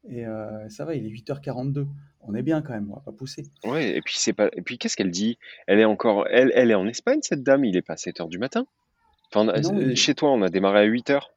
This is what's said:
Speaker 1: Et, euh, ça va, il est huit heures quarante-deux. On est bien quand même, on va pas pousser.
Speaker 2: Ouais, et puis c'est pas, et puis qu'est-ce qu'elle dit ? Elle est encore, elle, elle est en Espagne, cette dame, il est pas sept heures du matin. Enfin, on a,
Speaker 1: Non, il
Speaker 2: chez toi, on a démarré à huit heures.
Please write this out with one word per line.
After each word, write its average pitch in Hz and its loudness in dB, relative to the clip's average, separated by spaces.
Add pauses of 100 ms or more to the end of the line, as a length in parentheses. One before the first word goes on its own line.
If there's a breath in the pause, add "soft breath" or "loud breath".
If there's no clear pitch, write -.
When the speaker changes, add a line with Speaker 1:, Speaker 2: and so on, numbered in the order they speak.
Speaker 1:
Et, 120 -10
euh, 110 -10
ça 107 -12
va, 165 -6
il 110 -6
est 107 -8
huit 113 -16
heures 143 -6
quarante-deux. 139 -6 (400 loud breath)
On 104 -6
est 120 -2
bien 156 0
quand 139 -10
même, 104 -8
on 101 -14
va - -18
pas - -18
pousser. 135 -14 (200)
Speaker 2:
Ouais, 139 -2
et - -4
puis - -8
c'est - 0
pas, 104 2
et - -10
puis - -10
qu'est-ce - -4
qu'elle 95 0
dit ? 104 -2 (300 loud breath)
Elle 101 6
est 110 8
encore, 107 2
elle, 127 6
elle 123 6
est 107 4
en 95 0
Espagne, 240 0
cette 147 -4
dame, 139 4
il 95 2
est 87 2
pas 82 -10
sept - -10
heures 82 -8
du 87 -10
matin. 175 -4 (640)
Enfin, 107 4
on - 2
a, - 2
Speaker 1:
Non, 185 -2
il 131 0
Speaker 2:
chez - 2
toi, 151 2
on 120 4
a 95 2
démarré 98 4
à - 8
huit 117 0
heures. 139 0